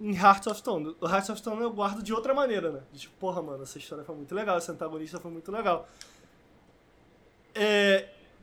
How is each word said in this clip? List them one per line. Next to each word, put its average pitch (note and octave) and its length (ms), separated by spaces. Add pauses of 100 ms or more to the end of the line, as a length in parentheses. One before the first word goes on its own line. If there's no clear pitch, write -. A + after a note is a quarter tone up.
em G#3 160
Hearts G3+ 320
of G#3 100
Stone. E3 420
O F3 60
Hearts G3 240
of A3 80
Stone A3 240
eu A#3 100
guardo G3+ 300
de G#3 100
outra A#3 220
maneira, G#3+ 380
né? C#3 80 (120)
De C#3 80
tipo, - 200
"Porra, F3+ 200
mano, C#3+ 220
essa C#3 160
história - 240
foi D#3+ 140
muito C#3+ 180
legal, G3+ 240
esse E3+ 120
antagonista D#3 500
foi E3+ 100
muito E3 220
legal." G3+ 360 (1700)
É, G3+ 540 (340)